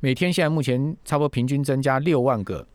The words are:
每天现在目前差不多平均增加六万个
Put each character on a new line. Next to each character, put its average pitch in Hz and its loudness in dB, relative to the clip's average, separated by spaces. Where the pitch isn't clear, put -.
每 131 0
天 180 0
现 175 2
在 151 2
目 156 0
前 135 0
差 151 0
不 143 0
多 147 2
平 123 0
均 143 0
增 135 0
加 131 2
六 151 2
万 120 0
个 87 -8